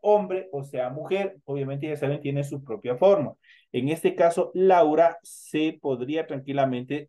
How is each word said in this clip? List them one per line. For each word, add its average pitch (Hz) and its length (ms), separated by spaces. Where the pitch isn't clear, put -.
hombre 190 500
o 139 120
sea 127 260
mujer, 190 560
obviamente 139 420
ya 151 80
saben, 143 240
tiene 143 240
su 139 200
propia 120 340
forma. 175 380
En 127 180
este 160 260
caso, 139 400
Laura 170 680
se 156 580
podría 139 460
tranquilamente 139 840